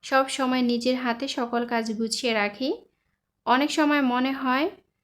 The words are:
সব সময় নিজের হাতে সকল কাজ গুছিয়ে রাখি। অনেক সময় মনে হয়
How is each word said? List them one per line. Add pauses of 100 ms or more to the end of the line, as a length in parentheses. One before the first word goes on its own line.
সব
সময়
নিজের
হাতে
সকল
কাজ
গুছিয়ে
রাখি। (760)
অনেক
সময়
মনে
হয় (380)